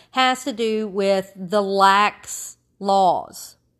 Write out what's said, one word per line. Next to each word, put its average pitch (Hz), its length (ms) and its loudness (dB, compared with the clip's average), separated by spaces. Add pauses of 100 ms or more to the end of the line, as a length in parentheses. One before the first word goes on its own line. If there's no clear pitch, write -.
(120)
has 254 320 -2
to 277 100 -6
do 220 340 -4
with 196 480 -2
the 190 280 -2
lax 196 920 0 (200)
laws, 190 800 0 (220)